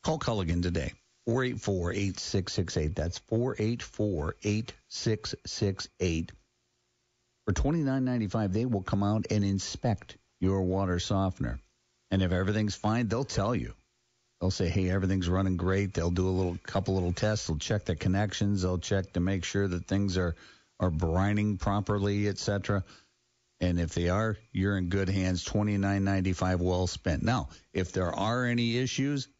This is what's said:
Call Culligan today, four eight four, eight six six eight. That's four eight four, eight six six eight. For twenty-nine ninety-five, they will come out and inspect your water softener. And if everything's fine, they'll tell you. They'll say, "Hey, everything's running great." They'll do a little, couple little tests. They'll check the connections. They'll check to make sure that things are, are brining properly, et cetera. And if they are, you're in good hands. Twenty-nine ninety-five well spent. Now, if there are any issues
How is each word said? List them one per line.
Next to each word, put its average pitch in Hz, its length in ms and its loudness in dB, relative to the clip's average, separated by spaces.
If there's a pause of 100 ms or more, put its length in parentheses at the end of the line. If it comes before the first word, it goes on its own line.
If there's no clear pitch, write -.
Call 156 160 0
Culligan 87 440 2
today, 85 300 -2 (320)
four 127 180 2
eight 123 160 -2
four, 90 340 0
eight 101 260 -2
six - 340 -2
six 87 240 -2
eight. 76 180 0
That's 82 220 -2
four - 420 -2
eight 113 220 0
four, 87 600 -2
eight 104 300 -2 (140)
six - 480 -4 (100)
six - 440 -4 (100)
eight. 82 320 0 (1120)
For 104 80 0
twenty-nine 135 520 2
ninety-five, 110 480 0
they 110 120 0
will 107 180 0
come 101 200 0
out 104 260 2
and 104 140 2
inspect - 760 -2 (220)
your 95 220 2
water 92 380 0
softener. 92 600 -2 (520)
And 95 100 2
if 90 100 2
everything's 101 440 0
fine, 110 320 0
they'll 113 160 0
tell 107 300 0
you. 62 200 -4 (680)
They'll 92 120 0
say, 90 180 0
"Hey, 92 200 2
everything's 92 380 2
running 92 300 2
great." 92 360 0
They'll 85 180 0
do 92 160 2
a 92 40 2
little, 92 320 0
couple 98 300 -2
little 90 180 2
tests. 107 360 0
They'll 80 100 -2
check 104 280 -2
the 85 100 -2
connections. 101 680 0
They'll 90 160 0
check 95 360 -2
to 90 60 -2
make 92 240 0
sure 98 240 -2
that 90 180 -2
things 95 320 0
are, 87 180 0 (440)
are 92 100 2
brining 95 680 2
properly, 101 680 0
et 98 100 -2
cetera. 101 460 0 (760)
And 87 200 2
if 80 140 0
they 85 140 0
are, 107 300 0 (160)
you're 98 240 2
in 90 100 0
good 95 220 0
hands. 92 340 0
Twenty-nine 101 640 0
ninety-five 92 560 0
well 90 260 2
spent. 80 340 -2
Now, 107 280 0 (240)
if 90 180 -2
there 90 220 0
are 120 320 0
any 120 320 0
issues 135 500 -2 (120)